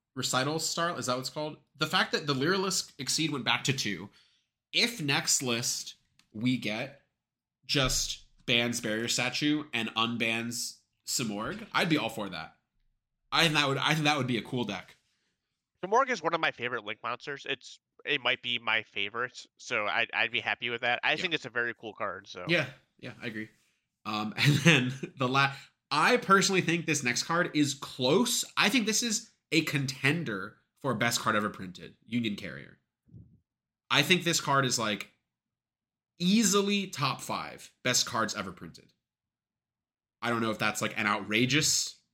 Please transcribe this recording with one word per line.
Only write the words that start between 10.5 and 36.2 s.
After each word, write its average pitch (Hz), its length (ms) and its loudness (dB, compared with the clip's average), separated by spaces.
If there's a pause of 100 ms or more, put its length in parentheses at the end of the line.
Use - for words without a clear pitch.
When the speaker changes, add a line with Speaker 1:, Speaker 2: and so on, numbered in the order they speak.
Speaker 1:
Simorgh, 123 640 -4
I'd 175 160 2
be 156 100 4
all 110 100 0
for 104 200 -6
that. 80 260 -10 (800)
I 147 120 4
think 156 100 4
that 147 140 4
would, 135 100 2
I 143 160 2
think 156 100 2
that 147 140 4
would 123 80 -2
be 120 120 0
a 101 40 -2
cool 123 220 -4
deck. 98 300 -8 (880)
Speaker 2:
Simorgh 240 260 4
is 208 120 -4
one 165 120 0
of 165 60 -2
my 156 120 2
favorite 120 320 -4
Link 107 180 -8
monsters. 123 460 -8
It's, - 320 -8 (240)
it 143 180 0
might 123 200 0
be 120 180 -4
my 110 220 2
favorite, 107 640 -6 (100)
so 110 300 -2
I'd, 110 280 0
I'd 113 160 2
be 120 100 -2
happy 117 300 -2
with 120 120 -4
that. 120 200 0
I 139 100 2
Speaker 1:
Yeah. 156 40 0
Speaker 2:
think 175 180 -2
it's 147 120 -4
a 120 40 -10
very 117 300 -2
cool 110 140 -10
card, 98 340 -6
so. 90 180 -12
Speaker 1:
Yeah, 160 200 0 (340)
yeah, 123 120 -12 (100)
I - 40 -10
agree. 107 220 -8 (560)
Um, 107 300 -4
<laughs> 110 100 0
and 143 140 6
then 131 340 4 (240)
the 131 120 -2
la-, 139 240 2 (380)
I 175 280 4
personally 190 420 4
think 165 260 0
this 143 160 0
next 120 220 0
card 170 300 0
is 147 200 2
close. 170 720 0 (120)
I 170 120 6
think 220 180 2
this 214 160 0
is 226 280 -4 (200)
a 156 120 4
contender 135 920 -2 (260)
for 131 120 0
best 117 260 0
card 113 140 2
ever 107 140 2
printed, 90 460 -12 (120)
Union 113 300 -2
Carrier. 69 420 -14 (1120)
I 135 120 6
think 151 220 4
this 165 160 2
card 139 260 4
is, 120 120 0
like, 107 300 -4 (1120)
easily 202 680 4